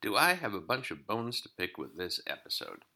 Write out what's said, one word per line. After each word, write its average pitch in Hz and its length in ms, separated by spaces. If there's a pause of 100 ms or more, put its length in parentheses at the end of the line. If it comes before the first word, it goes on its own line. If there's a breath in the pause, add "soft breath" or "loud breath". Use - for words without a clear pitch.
do 98 140
I 170 200
have 143 180
a 95 80
bunch 127 300
of 76 140
bones 117 360
to - 160
pick - 200
with 69 200
this 90 280
episode. - 600 (100)